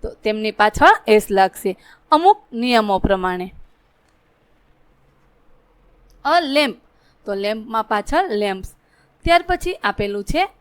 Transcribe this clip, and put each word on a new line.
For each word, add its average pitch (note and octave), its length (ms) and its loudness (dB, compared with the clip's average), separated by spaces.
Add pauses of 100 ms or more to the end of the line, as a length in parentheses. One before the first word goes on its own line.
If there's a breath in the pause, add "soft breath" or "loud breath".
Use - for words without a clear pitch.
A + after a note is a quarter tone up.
તો - 80 -8
તેમની G#3+ 420 -4
પાછળ A#3+ 560 4
એસ G#3+ 240 4
લાગશે F#3+ 460 0 (340 soft breath)
અમુક F4+ 260 4 (160)
નિયમો A3+ 460 0
પ્રમાણે. F#3 540 -2 (2750)
અ D#4 140 4
લેમ્પ, C#4+ 380 0 (480)
તો G#3 80 -6
લેમ્પમાં A3 500 -4
પાછળ A3+ 460 -2
લેમ્પ્સ. G3+ 460 -6 (500)
ત્યાર F4 220 2
પછી - 260 -4 (100)
આપેલું G3+ 400 -6
છે F4+ 260 -2 (120)